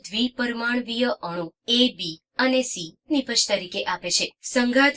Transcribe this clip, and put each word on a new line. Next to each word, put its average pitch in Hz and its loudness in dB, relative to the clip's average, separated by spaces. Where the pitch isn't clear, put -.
દ્વિપરમાણવીય 240 -2
અણુ 170 -6
એ, 240 4
બી 165 -10
અને 262 4
સી 175 -2
નિપજ 247 0
તરીકે 196 -2
આપે 180 -4
છે. 175 0
સંઘાત 262 4